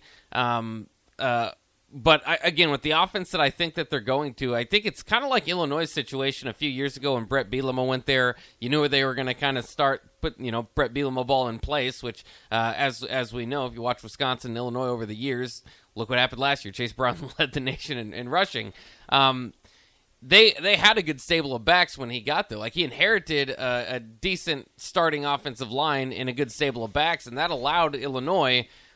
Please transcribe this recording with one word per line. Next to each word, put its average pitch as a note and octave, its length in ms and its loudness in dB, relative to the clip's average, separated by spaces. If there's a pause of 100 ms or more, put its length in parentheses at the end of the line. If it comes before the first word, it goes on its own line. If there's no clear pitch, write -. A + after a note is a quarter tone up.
(320)
Um, A2+ 560 -2 (320)
uh, A#2+ 320 0 (420)
but D3 340 4
I, E3 160 2
again, E3 280 4
with C#3 100 0
the D#3 100 0
offense F3+ 400 0
that E3 100 2
I C#3 100 4
think E3 240 -4
that D#3+ 160 -4
they're C#3 80 0
going C3 360 -2
to, B2 200 -2
I A#2+ 80 0
think G#3 220 0
it's - 180 -6
kinda B3+ 240 0
like G#3+ 200 2
Illinois' E3 380 0
situation C3+ 600 -4
a A2 60 -6
few D3 180 -4
years C3+ 260 -4
ago C3+ 160 0
when A#2 120 -2
Brett A#2+ 260 -2
Bielema C3 340 -2
went B2+ 220 -2
there. B2+ 280 2 (240)
You A#2 100 -6
knew D3 180 2
they C3+ 160 2
were C3 100 0
gonna B2+ 220 -2
kinda C3+ 260 0
start C3+ 400 0 (180)
put, - 200 -6
you A#2+ 120 -4
know, A#2 120 -2
Brett B2 280 -2
Bielema C3 360 -2
ball C3 220 2
in A2+ 100 -6
place, C3+ 420 -2
which, A#2 220 -10 (280)
uh, A2+ 240 0
as, C3+ 280 -2
as B2 280 -4
we A#2+ 140 -6
know, C3 220 -2
if A#2 80 -10
you A#2 80 -10
watch A#2+ 180 -2
Wisconsin B2+ 500 -4
and A2+ 60 -6
Illinois B2 300 -4
over A#2 180 -2
the G#2 100 -8
years, B2 460 -4 (320)
look A2 160 -6
what B2 80 0
happened B2 240 0
last C#3 240 0
year. G2 60 -10
Chase A#2+ 220 -4
Brown A#2+ 240 0 (160)
<laughs> - 60 -8
led D3 140 0
the D3 60 -2
nation B2+ 400 -6
in, G#2+ 120 -8
in A#2+ 160 -10
rushing. B2+ 460 -2 (360)
Um, C3 440 4 (720)
they, F#3+ 280 8
they F#3+ 240 2
had G#3 240 6
a - 20 2
good D3+ 180 -2
stable D3 360 0
of A2+ 100 -4
backs F3 320 4
when B2 140 -6
he B2 100 -6
got D3 260 -2
there. G#2+ 120 -10
Like, A2+ 140 -6
he F3 100 0
inherited D#3+ 680 2
a, B2 460 -2
a B2 40 -4
decent C#3 800 -4
starting D#3 480 0
offensive C3+ 460 -4
line C3+ 420 0
and B2+ 160 -4
a B2 40 -4
good B2 180 -2
stable B2 320 -2
of G#2+ 100 -8
backs, D#3+ 320 0
and B2 140 -10
that E3+ 100 0
allowed D3+ 460 2
Illinois, C3 720 2 (280)